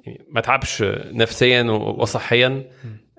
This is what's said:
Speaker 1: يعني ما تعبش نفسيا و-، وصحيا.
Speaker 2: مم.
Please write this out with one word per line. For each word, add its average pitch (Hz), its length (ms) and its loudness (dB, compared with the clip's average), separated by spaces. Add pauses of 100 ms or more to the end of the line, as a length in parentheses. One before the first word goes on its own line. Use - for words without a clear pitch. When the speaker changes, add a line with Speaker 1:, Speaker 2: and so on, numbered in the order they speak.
Speaker 1:
يعني - 220 -18
ما 120 120 -2
تعبش 131 420 0 (300)
نفسيا 120 500 2
و-، 110 400 -2
وصحيا. 120 460 2
Speaker 2:
مم. 131 580 -10 (120)